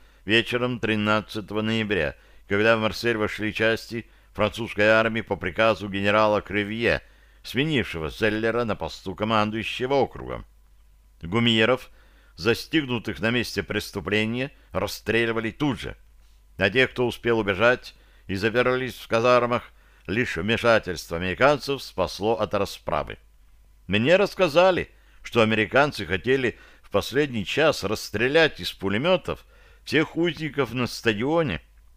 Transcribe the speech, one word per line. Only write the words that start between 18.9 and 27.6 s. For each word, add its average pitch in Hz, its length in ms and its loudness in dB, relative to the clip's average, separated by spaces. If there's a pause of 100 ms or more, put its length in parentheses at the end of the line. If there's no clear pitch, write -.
в - 120 -18
казармах, 120 640 2 (340)
лишь 110 300 -2
вмешательство 101 800 0
американцев 123 640 0
спасло 92 560 -2
от 107 160 -4
расправы. 82 640 -4 (680)
Мне 113 300 4
рассказали, 180 720 2 (320)
что - 200 2
американцы 110 640 2
хотели 113 520 0 (240)
в - 80 -20
последний 117 540 -2
час 143 400 0